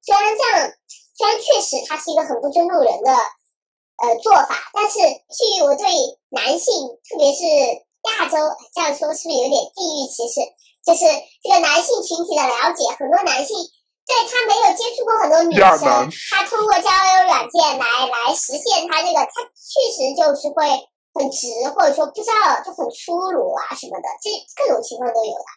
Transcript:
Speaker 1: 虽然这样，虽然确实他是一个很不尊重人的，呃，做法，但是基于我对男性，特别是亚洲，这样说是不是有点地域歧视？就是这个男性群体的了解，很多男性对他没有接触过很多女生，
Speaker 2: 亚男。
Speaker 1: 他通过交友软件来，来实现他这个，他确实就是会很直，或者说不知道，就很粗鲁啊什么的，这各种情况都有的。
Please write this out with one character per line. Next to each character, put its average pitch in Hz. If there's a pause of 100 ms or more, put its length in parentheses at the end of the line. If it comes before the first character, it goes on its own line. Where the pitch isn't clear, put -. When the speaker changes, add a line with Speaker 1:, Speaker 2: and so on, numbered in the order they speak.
Speaker 1:
虽 403
然 415
这 440 (160)
样， 302 (420)
虽 440
然 440
确 494
实 -
他 302
是 330
一 302
个 311
很 240
不 277
尊 339
重 349
人 233 (140)
的， 262 (880)
呃， -
做 440 (160)
法， - (180)
但 415
是 415 (320)
基 403
于 -
我 285
对 403 (460)
男 269
性， 392 (400)
特 320
别 285
是 339 (600)
亚 440
洲， 320 (340)
这 -
样 302
说 302
是 311
不 320
是 247
有 262
点 285 (160)
地 392 (160)
域 269
歧 -
视？ - (460)
就 339
是 330 (380)
这 -
个 381
男 320
性 440
群 - (100)
体 311
的 269
了 254
解， 359 (100)
很 269
多 339
男 269
性 427 (480)
对 - (160)
他 480
没 415
有 440 (120)
接 453
触 -
过 453
很 440
多 320
女 320
生， 190
Speaker 2:
亚 185
男。 127 (220)
Speaker 1:
他 -
通 427
过 427
交 381
友 381 (140)
软 359
件 - (180)
来， 269 (220)
来 247 (160)
实 -
现 339
他 320
这 349
个， 330
他 - (220)
确 - (140)
实 277
就 311
是 294
会 320 (560)
很 277
直， - (240)
或 359
者 277
说 294
不 349
知 427
道， 427
就 -
很 -
粗 370
鲁 -
啊 -
什 359
么 370
的， - (140)
这 427 (240)
各 571
种 -
情 -
况 247
都 226
有 -
的。 -